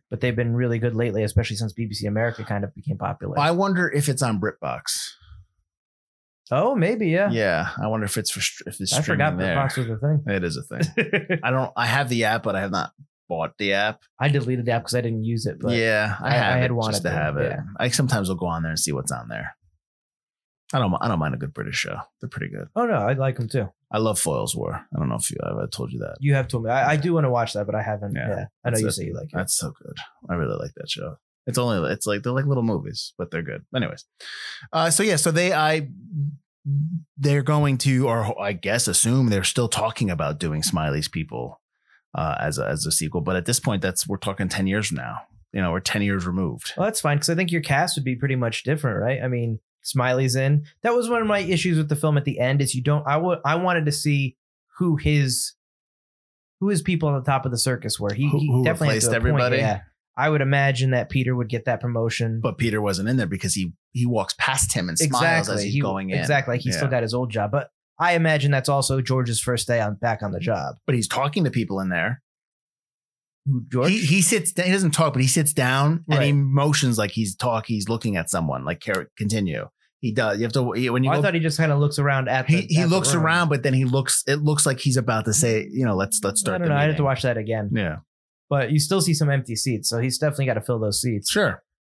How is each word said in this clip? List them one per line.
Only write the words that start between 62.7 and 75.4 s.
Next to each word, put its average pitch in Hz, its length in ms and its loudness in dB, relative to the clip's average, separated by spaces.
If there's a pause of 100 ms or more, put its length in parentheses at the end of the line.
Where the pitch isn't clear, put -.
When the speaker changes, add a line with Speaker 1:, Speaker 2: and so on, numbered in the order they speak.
Speaker 2:
wasn't 98 260 0
in 131 100 2
there 104 100 0
because 92 260 -2
he, 90 200 -4 (180)
he 120 160 0
walks 110 320 0
past - 340 0
him 90 160 -2
and 82 80 -4
smiles 151 240 2
Speaker 1:
Exactly. 165 340 2
Speaker 2:
as 104 80 0
he's 101 120 -2
Speaker 1:
He, 143 40 2
Speaker 2:
going 95 300 -2
in. 92 80 -2
Speaker 1:
exactly. 123 400 0
He 123 140 -2
still 87 140 0
Speaker 2:
Yeah. 131 60 0
Speaker 1:
got 120 120 0
his 110 100 -4
old 123 160 -2
job, 104 220 -2
but - 180 -2 (300)
I 175 160 4
imagine 156 340 4
that's 135 180 2
also 139 320 2
George's 123 400 0
first 123 280 -2
day 117 120 2
on, 104 140 0
back 110 300 -2
on 98 80 -2
the 87 80 -4
job. 85 380 -2 (100)
Speaker 2:
But 135 80 2
he's 110 120 0
talking 147 360 0
to 127 80 0
people 98 300 -2
in 95 80 -2
there. 90 340 -2 (1200)
Speaker 1:
Who, 127 260 0
George? 127 200 4
Speaker 2:
He, 220 80 2
he 180 220 4
sits 190 300 2
da-, 175 120 0
he 277 80 4
doesn't 190 200 4
talk, 151 220 2
but 127 80 2
he 131 60 4
sits 151 260 2